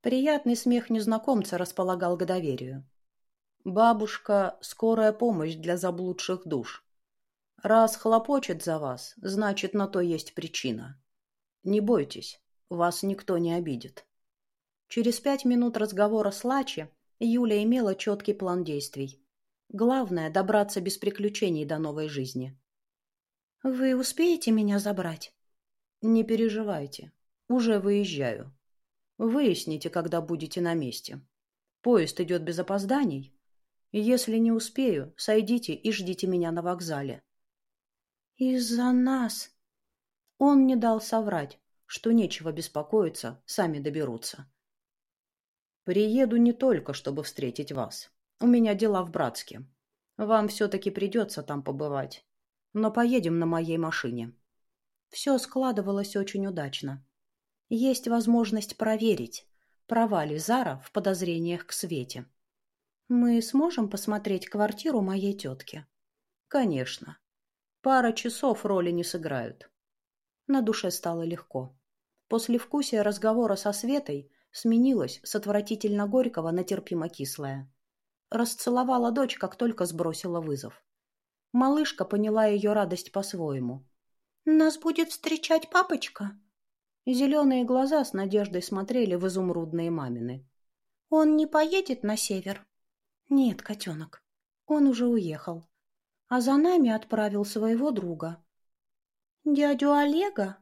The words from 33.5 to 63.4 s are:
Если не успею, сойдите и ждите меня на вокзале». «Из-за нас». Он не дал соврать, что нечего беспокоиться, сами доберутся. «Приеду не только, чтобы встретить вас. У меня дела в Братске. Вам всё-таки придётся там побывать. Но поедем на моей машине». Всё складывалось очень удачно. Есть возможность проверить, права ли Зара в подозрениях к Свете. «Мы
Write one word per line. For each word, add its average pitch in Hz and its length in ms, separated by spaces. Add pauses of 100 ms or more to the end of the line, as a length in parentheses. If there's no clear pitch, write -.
Если 226 460
не 226 120
успею, 220 680
сойдите 220 560
и 220 180
ждите 185 340
меня 175 260
на 170 100
вокзале». 165 600 (1120)
«Из-за 247 560
нас». 254 580 (880)
Он 277 280
не 262 80
дал 226 280
соврать, 196 580 (240)
что - 280
нечего 175 380
беспокоиться, 156 920
сами 165 340
доберутся. 139 720 (1300)
«Приеду 214 520
не 240 160
только, 233 400
чтобы 139 320
встретить 139 480
вас. - 380 (280)
У 233 80
меня 233 280
дела 202 280
в 170 80
Братске. 131 560 (500)
Вам 214 320
всё-таки 202 420
придётся 196 520
там 143 200
побывать. 139 600 (480)
Но 220 200
поедем 226 460
на 165 80
моей 165 300
машине». 123 580 (760)
Всё 269 300
складывалось 202 760
очень 196 320
удачно. 139 580 (640)
Есть 247 380
возможность 226 720
проверить, 220 720 (380)
права 214 380
ли 151 140
Зара 190 460
в - 80
подозрениях 175 760
к - 60
Свете. 131 540 (840)
«Мы 240 340